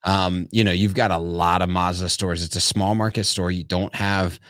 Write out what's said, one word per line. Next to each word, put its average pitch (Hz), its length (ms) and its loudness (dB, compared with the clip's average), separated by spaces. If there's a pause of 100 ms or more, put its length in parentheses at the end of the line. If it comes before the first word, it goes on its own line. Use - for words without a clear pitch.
Um, 92 460 0
you 113 120 4
know, 98 80 4
you've 95 220 2
got 110 180 2
a 85 60 2
lot 85 440 0
of 90 80 0
Mazda 90 400 0
stores. 85 340 -2
It's 82 120 -6
a 92 60 -2
small 101 340 0
market 110 280 0
store. 90 280 -2
You 90 120 -4
don't 90 320 -2
have, 98 440 0 (100)